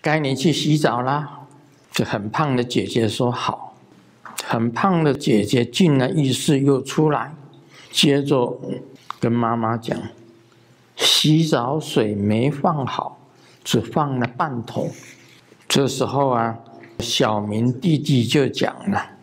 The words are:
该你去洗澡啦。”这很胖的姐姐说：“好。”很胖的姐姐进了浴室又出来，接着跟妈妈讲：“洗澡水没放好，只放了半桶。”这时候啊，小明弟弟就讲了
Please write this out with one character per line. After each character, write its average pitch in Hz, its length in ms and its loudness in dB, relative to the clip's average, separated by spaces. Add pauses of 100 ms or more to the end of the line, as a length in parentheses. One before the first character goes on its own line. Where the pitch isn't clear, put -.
该 156 200 0
你 135 160 -2
去 151 160 2
洗 151 260 2
澡 120 240 0
啦。” 143 380 -4 (500)
这 - 140 -2
很 107 260 -6
胖 143 260 0
的 123 60 2
姐 117 220 -2
姐 113 240 0
说 123 240 0
：“好。” - 420 -6 (680)
很 117 260 -2
胖 170 320 2
的 147 120 4
姐 107 300 2
姐 120 200 2
进 147 340 4
了 127 120 2
浴 147 220 2
室 - 280 2
又 139 220 2
出 156 280 0
来， 139 240 -2 (560)
接 143 320 2
着 131 380 0 (600)
跟 117 120 0
妈 117 240 0
妈 113 200 -2
讲 117 220 -4 (960)
：“洗 - 480 4
澡 143 360 0
水 110 340 0
没 104 360 2
放 147 360 -2
好， - 320 -8 (460)
只 - 160 0
放 143 380 -2
了 120 80 -2
半 135 360 -6
桶。” - 280 -6 (760)
这 139 200 2
时 - 160 -2
候 135 240 0
啊， 117 300 0 (400)
小 107 420 0
明 107 320 0
弟 156 240 0
弟 123 280 2
就 135 220 2
讲 - 440 -4
了 - 220 -4 (100)